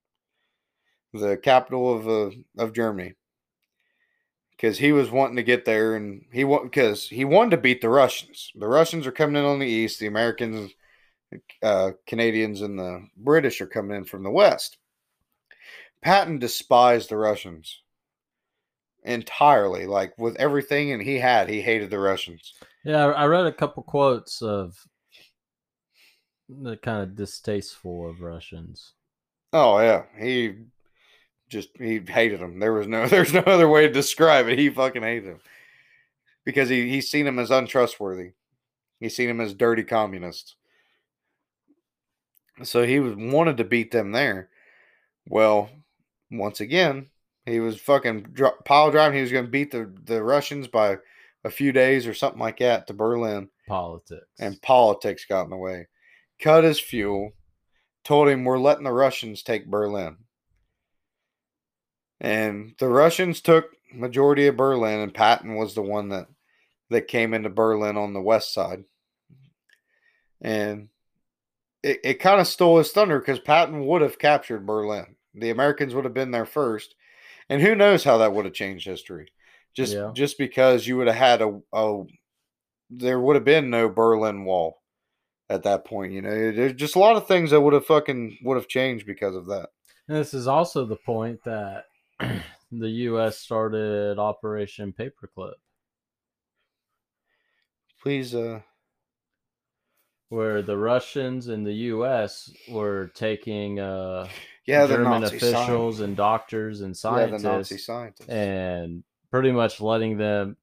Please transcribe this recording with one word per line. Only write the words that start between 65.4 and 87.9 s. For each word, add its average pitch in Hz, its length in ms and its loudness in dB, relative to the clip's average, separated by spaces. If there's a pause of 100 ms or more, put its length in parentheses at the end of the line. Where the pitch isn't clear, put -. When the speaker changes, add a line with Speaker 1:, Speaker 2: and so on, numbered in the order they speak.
Speaker 1:
was 107 200 -6
the 110 60 -2
one 101 280 -6
that, 95 180 -8 (640)
that 113 180 0
came 113 260 0
into 110 160 -4
Berlin 107 480 0
on 104 160 -4
the 98 80 -6
west 107 320 0
side. 95 300 -6 (1600)
And 104 480 -6 (920)
it, 139 200 -2
it 131 160 -2
kinda 190 260 6
stole 170 320 6
his 156 140 4
thunder 185 300 2
'cause 131 180 -2
Patton 151 460 2
would 160 160 2
have 139 180 0
captured 135 460 0
Berlin. 104 500 -6 (180)
The 113 160 -6
Americans 139 460 0
would 135 100 -2
have 123 80 -8
been 131 180 -4
there 117 140 -2
first. 117 500 -4 (540)
And 139 120 0
who 214 140 6
knows 202 280 6
how 123 160 6
that 110 140 4
would 101 120 -2
have 92 80 -8
changed 98 340 -8
history. 85 440 -14 (420)
Just, 123 200 -4
Speaker 2:
Yeah. 101 200 -6
Speaker 1:
just 139 240 -4
because 127 500 2
you 127 100 -2
would 127 100 0
have 113 80 2
had 120 260 4
a, 104 200 -2 (120)
a, 107 300 -2 (880)
there 123 300 -2
would 139 160 4
have 127 100 2
been 143 240 4
no 117 200 2
Berlin 107 560 0
Wall 87 360 -4 (680)
at 95 140 -4
that 98 220 -2
point. 98 280 -10
You 95 80 -10
know, 110 300 -2
there's 123 220 0
just 143 220 -8
a 180 40 4
lot 220 180 8
of 214 100 -4
things 175 240 2
that 147 100 8
would 147 120 6
have 143 120 2
fucking, 131 580 0